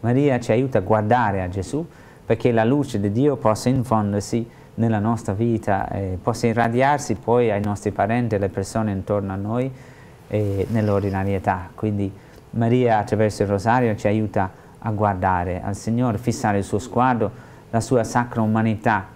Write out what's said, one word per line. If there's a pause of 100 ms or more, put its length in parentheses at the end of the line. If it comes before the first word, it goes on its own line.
Maria
ci
aiuta
a
guardare
a
Gesù, (400)
perché
la
luce
di
Dio
possa
infondersi (280)
nella
nostra
vita,
eh,
possa
irradiarsi
poi
ai
nostri
parenti,
alle
persone
intorno
a
noi, (560)
eh,
nell'ordinarietà.
Quindi (400)
Maria
attraverso
il
rosario
ci
aiuta (280)
a
guardare
al
Signore,
fissare
il
suo
sguardo, (400)
la
sua
sacra
umanità